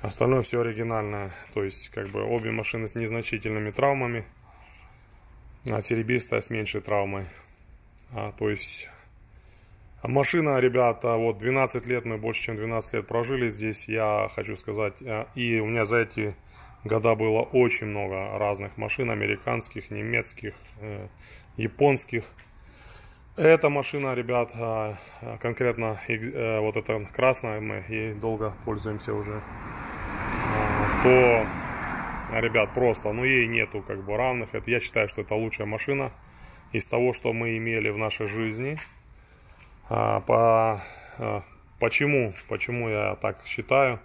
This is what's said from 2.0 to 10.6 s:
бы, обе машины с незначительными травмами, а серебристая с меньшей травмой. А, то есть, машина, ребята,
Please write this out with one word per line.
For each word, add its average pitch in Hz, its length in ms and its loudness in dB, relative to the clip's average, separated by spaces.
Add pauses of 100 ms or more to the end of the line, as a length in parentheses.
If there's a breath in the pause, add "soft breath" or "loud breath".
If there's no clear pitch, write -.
бы, 101 160 -4
обе 113 260 -2
машины 110 380 -4
с - 80 -10
незначительными 107 760 -4
травмами, 123 520 0 (1500 soft breath)
а 107 120 0
серебристая 113 580 0
с - 100 -6
меньшей 107 320 -4
травмой. 98 440 -2 (880 loud breath)
А, 104 180 -6
то 107 180 -2
есть, - 400 -4 (1120 loud breath)
машина, 139 580 2
ребята, 123 580 4